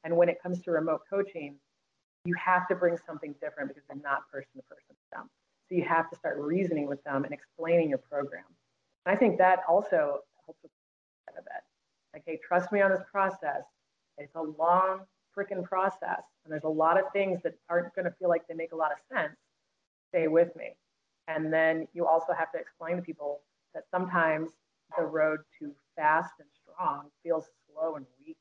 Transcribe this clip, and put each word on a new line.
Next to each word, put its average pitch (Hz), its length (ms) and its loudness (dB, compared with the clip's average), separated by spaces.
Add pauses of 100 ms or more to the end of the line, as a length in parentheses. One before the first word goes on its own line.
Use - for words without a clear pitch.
And 165 120 0
when 170 140 8
it 175 120 -4
comes 180 220 -4
to 180 80 -4
remote 160 380 0
coaching, 170 460 -4 (720)
you 175 100 -2
have 180 320 0
to 180 80 0
bring 175 300 2
something 151 360 -12
different 147 280 -8
because 143 180 -16
they're 143 140 -14
not 139 300 -4
person 139 240 -12
to 131 80 -18
person - 260 -20
with - 220 -20
them. 120 180 -14 (380)
So 185 80 -6
you 170 80 2
have 165 260 0
to 170 60 -16
start 147 220 -6
reasoning 156 500 -2
with 139 160 -8
them 139 200 -2
and - 100 -8
explaining 165 560 0
your 135 80 0
program. 143 480 -8 (600)
And 190 100 4
I 208 40 -4
think 208 200 4
that 185 280 8
also 165 520 2 (260)
helps - 180 -20
with 156 80 -20 (560)
that - 120 -16
a - 20 -18
bit. - 220 -14 (500)
Like, 151 120 -18
"Hey, 160 120 -6
trust 180 340 -2
me 202 100 4
on 196 100 6
this 185 200 0
process. 185 520 -2 (540)
It's 147 180 -16
a 165 60 -6
long 180 640 2 (300)
freaking 196 280 -4
process, 185 600 -2 (200)
and 156 80 -12
there's 151 120 -6
a 156 60 -2
lot 160 300 6
of 190 120 -2
things 190 320 0
that 160 120 -4 (140)
aren't 175 260 -2
gonna 180 160 -4
feel 180 180 -2
like 170 180 2
they 165 60 -12
make 165 200 -8
a - 20 -10
lot 156 160 0
of 143 80 -8 (120)
sense. 160 260 -4 (720)
Stay 160 180 0
with 170 280 4
me." - 200 -14 (520)
And 156 240 -2
then 160 420 2
you 170 120 -2
also 165 280 2
have 165 180 -2
to 165 80 -6
explain 170 380 -8
to 180 40 -6
people 147 400 -10 (320)
that 160 160 -12
sometimes 165 640 0 (460)
the 170 60 2
road 156 360 0 (200)
to 143 140 -12 (220)
fast 160 440 2
and 147 120 -20
strong 147 580 -6 (140)
feels 160 260 -2 (160)
slow 156 300 -4
and 135 100 -12 (140)
weak. 151 220 -20